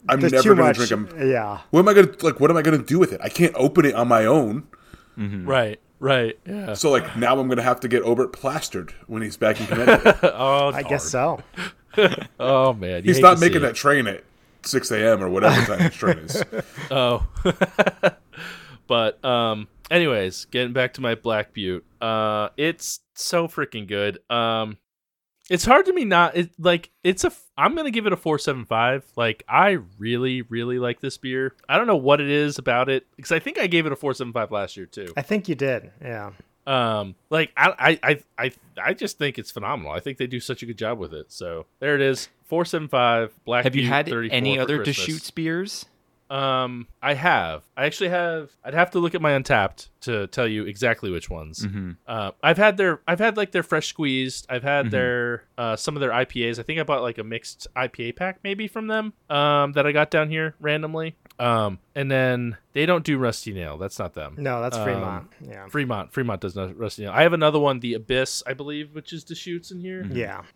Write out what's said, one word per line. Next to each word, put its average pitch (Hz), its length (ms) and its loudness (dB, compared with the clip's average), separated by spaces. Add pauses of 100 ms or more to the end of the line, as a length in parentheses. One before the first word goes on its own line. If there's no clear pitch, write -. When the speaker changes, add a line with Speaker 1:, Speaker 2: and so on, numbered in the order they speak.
Speaker 1:
I'm 135 120 2
Speaker 2:
There's 160 120 4
Speaker 1:
never 127 100 6
Speaker 2:
too 214 80 6
Speaker 1:
gonna 180 180 8
Speaker 2:
much. 143 80 4
Speaker 1:
drink 117 160 0
'em. 104 160 -2 (220)
Speaker 2:
Yeah. 107 300 -2 (100)
Speaker 1:
What 156 100 6
am 196 80 8
I 214 60 6
gonna, 196 260 10
like, 156 180 0
what 143 120 6
am 170 60 4
I 160 60 2
gonna 156 160 4
do 135 200 0
with 185 140 4
it? 92 100 -8
I - 80 -4
can't - 260 2
open 147 300 6
it 123 80 2
on 120 120 2
my 113 200 6
own. 131 380 2 (540)
Speaker 3:
Mm-hmm. 101 300 -6
Speaker 4:
Right, 117 320 0 (180)
right, 127 480 0
yeah. 190 280 -8
Speaker 1:
So, 147 160 0
like, 127 260 0
now 123 220 2
I'm 131 100 -2
gonna 120 140 0
have 123 180 2
to 127 80 -6
get 113 140 2
Obert 120 300 2
plastered 131 600 -6 (140)
when 110 160 -6
he's 104 160 -8
back 110 220 2
in 110 60 -6
Connecticut. 180 540 6
Speaker 4:
<laughs> 175 140 4
Oh, 139 400 2
Speaker 2:
I 139 80 -4
guess 139 280 -4
Speaker 4:
darn. 139 320 -2 (540)
Speaker 2:
so. 208 120 6 (180)
Speaker 4:
<laughs> - 140 -14
Oh, 131 340 4
man. 90 300 -4
You 180 60 4
Speaker 1:
He's 170 60 8
Speaker 4:
hate 135 60 6
Speaker 1:
not 180 140 12
Speaker 4:
to 165 40 0
Speaker 1:
making 170 140 6
Speaker 4:
see 170 60 4
Speaker 1:
that 131 100 2
Speaker 4:
it. 113 60 -8
Speaker 1:
train 143 300 4
at 98 180 -6 (380)
six - 280 -2
A 110 220 4
M 98 100 2
or 92 60 -2
whatever 98 360 4
time 104 160 -4
his 170 140 2
train 165 240 0
is. 160 240 -4 (240)
Speaker 4:
<laughs> - 240 -14
Oh. 123 360 0 (180)
<laughs> 180 100 2 (1300)
But, 113 380 0
um, 113 440 0 (220)
anyways, 123 600 0
getting 123 240 -4
back 127 200 0
to - 60 -14
my 120 140 -2
Black 110 400 -4
Butte. 92 320 -6 (160)
Uh, 107 560 -2
it's 165 420 -4 (140)
so 170 340 -4
freaking 117 400 -8
good. 101 300 -2 (120)
Um, 113 460 -2 (720)
it's 180 160 0
hard 302 220 6
to 370 80 2
me 339 100 0
not, 175 320 4
it, 175 220 -2
like, 170 320 0 (120)
it's 185 220 0
a 359 40 4
f-, - 180 -8 (100)
I'm 302 180 2
gonna 311 160 -4
give 220 160 -2
it 196 60 2
a 175 40 -2
four 151 220 -2
seven 131 280 -4
five. 123 360 0 (140)
Like, 113 320 -2
I 180 300 4 (200)
really, 120 440 -4
really 117 360 -4
like 123 220 -4
this 135 160 -8
beer. 131 380 -6 (120)
I 147 120 2
don't 233 80 2
know 214 100 4
what 143 240 4
it 143 80 -4
is 147 300 0
about 127 320 0
it, 131 160 -2 (120)
'cause 135 140 -4
I 165 60 0
think - 200 -6
I 208 100 0
gave 165 180 2
it 151 60 -2
a 135 40 -6
four 143 160 -4
seven 120 220 -8
five 110 180 -4
last 101 240 -6
year, 95 100 -14
too. 90 300 -14
Speaker 2:
I 143 60 -6
think 208 260 -4
you 165 60 -2
did, 131 360 -4 (120)
yeah. 107 300 -12 (340)
Speaker 4:
Um, 110 480 -2 (160)
like, 156 260 -2
I, 156 460 2
I, 123 80 2
I, 143 120 0 (160)
I, 123 140 -4 (300)
I 131 100 -2
just - 240 -8
think 143 220 -4
it's 107 120 -14
phenomenal. 101 420 -8
I 85 80 -6
think 139 180 -10
they 127 80 -4
do 123 140 -8
such - 220 -10
a 120 40 -14
good 113 120 -12
job 110 200 -6
with 80 160 -12
it. 76 180 -16
So, 82 320 -12 (160)
there 147 140 -2
it 139 80 0
is. 135 260 -2 (160)
Four 170 220 -2
seven 156 220 -6
five, 117 440 2 (140)
Black 120 180 0
Speaker 3:
Have 127 120 0
you 139 80 0
Speaker 4:
Butte 123 60 0
Speaker 3:
had 143 180 0
Speaker 4:
thirty-four 117 280 -4
Speaker 3:
any 131 200 0
Speaker 4:
for 131 60 -2
Speaker 3:
other 139 220 -2
Speaker 4:
Christmas. 143 120 -2
Speaker 3:
Deschutes 160 340 -6
beers? 170 560 -6 (440)
Speaker 4:
Um, 127 580 -4 (140)
I 139 120 0
have. 120 500 0 (120)
I 131 80 -2
actually 156 240 -2
have. 170 420 -4 (140)
I'd 131 80 -10
have 175 200 2
to 190 60 0
look 170 160 0
at 170 60 -2
my 156 120 2
Untappd 127 560 0 (120)
to 104 280 -4
tell 120 200 -2
you 107 160 -4
exactly 104 460 -2
which - 180 -6
ones. 80 360 -10
Speaker 3:
Mm-hmm. 95 280 -8 (160)
Speaker 4:
Uh, 107 220 -6 (120)
I've 160 140 4
had 202 220 4
their, 180 280 0
I've 170 120 0
had, 214 180 0
like, 208 160 -4
their 180 100 0
fresh 156 260 -2
squeezed. 131 600 -4
I've 127 140 -6
had 143 240 0
Speaker 3:
Mm-hmm. 110 40 -2
Speaker 4:
their, 123 540 -2 (140)
uh, 117 180 -2
some 151 200 -8
of 143 40 -6
their 123 140 -2
I 127 100 2
P 120 240 -4
As. 117 100 -6
I 113 40 -12
think 156 180 -6
I - 20 -2
bought, 143 200 -2
like, 120 160 -6
a 110 60 -8
mixed - 420 -14 (100)
I 127 120 -4
P - 200 -12
A 120 40 -10
pack 185 300 -8
maybe 202 260 -8
from 220 180 -10
them, 220 260 -6 (160)
um, 143 440 2
that 143 140 2
I 147 60 0
got 151 180 2
down 156 200 0
here 160 300 -4
randomly. 156 540 -6 (240)
Um, 110 400 0 (160)
and 139 160 -4
then 123 460 0 (160)
they 147 140 0
don't 170 180 0
do 147 140 0
Rusty 117 340 -4
Nail. 82 240 -8
That's 92 220 -10
not 92 160 -8
them. 76 240 -12
Speaker 2:
No, 127 240 -4
that's 123 160 -6
Speaker 4:
Um, 107 60 -4
Speaker 2:
Fremont. 98 460 -6 (120)
Yeah. 101 260 -18
Speaker 4:
Fremont. 120 420 -4
Fremont 117 300 -4
does 92 160 -8
not 92 200 -8
Rusty 107 260 -10
Nail. 101 100 -8
I 123 100 2
have 170 120 4
another 156 240 2
one, 139 220 0
the 120 140 -6
Abyss, 127 520 -4
I 127 80 -8
believe, 147 400 -12
which 151 180 -16
is 160 120 -14
Deschutes 170 460 -12
in 180 100 -16
here. 185 220 -12
Speaker 3:
Mm-hmm. - 140 -8
Speaker 2:
Yeah. 98 260 -8 (140)